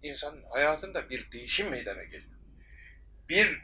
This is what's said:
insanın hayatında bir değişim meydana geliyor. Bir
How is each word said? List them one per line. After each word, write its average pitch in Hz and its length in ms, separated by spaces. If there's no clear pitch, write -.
insanın 147 400
hayatında 143 680
bir 123 220
değişim 131 380
meydana 104 340
geliyor. - 360
Bir 196 360